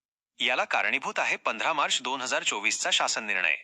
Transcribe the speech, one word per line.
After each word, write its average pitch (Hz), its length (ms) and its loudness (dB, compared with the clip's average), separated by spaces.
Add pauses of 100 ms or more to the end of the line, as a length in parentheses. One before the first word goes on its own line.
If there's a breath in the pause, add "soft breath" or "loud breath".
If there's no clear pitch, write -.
(400)
याला 127 240 2
कारणीभूत 135 560 0
आहे 135 160 0
पंधरा 123 380 -2
मार्च 151 280 2
दोन 127 200 -4
हजार 135 220 -2
चोवीसचा 110 480 0
शासन 135 320 2
निर्णय. 90 400 0